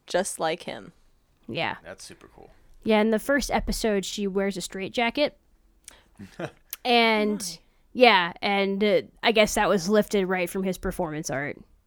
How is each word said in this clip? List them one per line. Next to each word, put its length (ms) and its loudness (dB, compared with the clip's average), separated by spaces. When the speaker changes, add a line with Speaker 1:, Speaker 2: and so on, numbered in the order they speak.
Speaker 1:
just 320 -4
like 240 -2
him. 280 -12
Speaker 2:
Yeah. 280 -6
Speaker 3:
That's 180 -18
super 320 -20
cool. 140 -20
Speaker 2:
Yeah, 180 2
in 100 2
the 80 2
first 320 0
episode, 540 -2
she 200 -6
wears 320 -2
a 40 -6
straitjacket. 760 -4
Speaker 3:
<laughs> 300 -12
Speaker 2:
And, 500 2
Speaker 1:
Nice. 260 -8
Speaker 2:
yeah, 480 6
and, 420 0
uh, 180 4
I 100 4
guess 220 4
that 160 2
was 180 0
lifted 380 2
right 240 -2
from 140 -4
his 160 -4
performance 500 -6
art. 280 -6